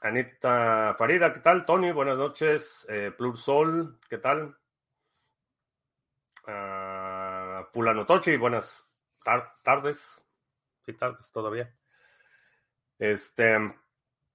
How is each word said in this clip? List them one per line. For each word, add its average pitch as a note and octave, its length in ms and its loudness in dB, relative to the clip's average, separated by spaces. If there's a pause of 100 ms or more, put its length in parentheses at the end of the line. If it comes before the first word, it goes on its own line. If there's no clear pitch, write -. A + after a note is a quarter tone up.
Anita A2+ 960 0
Farida, D#3+ 340 4
¿qué - 80 -14
tal? F3 240 4
Tony, F3+ 280 2
buenas C#3 260 0
noches. D3+ 720 -2
Eh, G2+ 260 -4
Plur B2 220 -4
Sol, D#3 680 0
¿qué A2+ 120 -10
tal? C#3+ 360 -2 (1900)
Ah, F#2+ 1300 -10
Fulano A2+ 320 0
Tochi, E3+ 320 4
buenas A#2+ 500 -2 (380)
tar-, A#2+ 380 -2
tardes. C#3 600 -2 (600)
Sí, B2 100 -16
tardes B2 400 -8
todavía. A2+ 420 -8 (1200)
Este, G#2+ 760 0 (600)